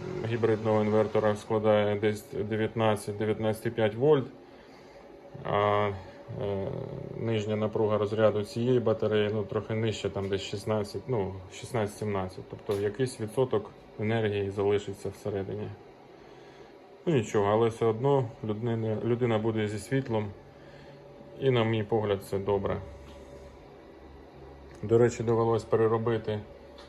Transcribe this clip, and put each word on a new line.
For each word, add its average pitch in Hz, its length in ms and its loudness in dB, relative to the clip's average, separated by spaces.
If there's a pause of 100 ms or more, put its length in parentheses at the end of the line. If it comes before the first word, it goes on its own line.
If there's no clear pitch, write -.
(260)
гібридного 110 560 2
інвертора 107 540 4
складає 104 640 2
десь 107 320 0
дев'ятнадцять, 107 840 0
дев'ятнадцять 110 480 0
і 117 40 0
п'ять 110 260 2
вольт, 135 320 4 (1160)
а, 104 480 2 (500)
е, 98 260 -4 (500)
нижня 107 380 -2
напруга 107 420 0
розряду 104 460 2
цієї 120 360 0
батареї, 107 540 2
ну, 107 100 -2
трохи 104 300 -4
нижче, 110 360 -2
там 98 200 -4
десь 95 120 0
шістнадцять, 107 640 -4
ну, 98 260 -2 (200)
шістнадцять-сімнадцять. 101 960 -4
Тобто 101 320 -4
якийсь 104 380 -2
відсоток 110 520 0 (280)
енергії 107 500 0
залишиться 101 600 0
всередині. 104 580 -6 (1400)
Ну, 175 80 2
нічого, 107 380 4
але 113 160 6
все 110 180 0
одно 123 440 2 (140)
людина, 110 600 -2
людина 117 340 2
буде 107 300 0
зі 104 120 -6
світлом, 113 520 -2 (1080)
і, 135 100 2
на 120 140 4
мій 113 200 2
погляд, 104 460 0
це 98 100 -2
добре. 98 420 0 (2000)
До 113 140 6
речі, 117 260 4
довелось 113 400 2
переробити 110 760 2 (500)